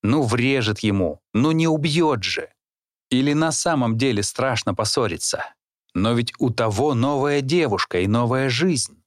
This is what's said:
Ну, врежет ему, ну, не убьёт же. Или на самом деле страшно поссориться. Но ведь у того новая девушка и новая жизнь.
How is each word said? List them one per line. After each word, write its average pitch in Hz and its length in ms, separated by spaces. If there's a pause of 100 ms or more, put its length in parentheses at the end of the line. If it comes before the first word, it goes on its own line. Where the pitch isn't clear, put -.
Ну, 135 200
врежет 120 560
ему, 95 420 (120)
ну, 139 180
не 160 160
убьёт 151 560
же. - 260 (600)
Или 135 240
на 156 180
самом 127 460
деле 117 260
страшно 120 500
поссориться. - 800 (400)
Но 110 200
ведь 120 260
у 135 100
того 117 440
новая 143 480
девушка 135 580
и 95 80
новая 120 420
жизнь. 135 580